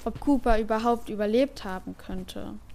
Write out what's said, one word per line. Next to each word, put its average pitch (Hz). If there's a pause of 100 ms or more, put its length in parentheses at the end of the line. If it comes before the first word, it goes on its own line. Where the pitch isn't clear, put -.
ob 226
Cooper 247
überhaupt 220
überlebt 214
haben 190
könnte. 196 (200)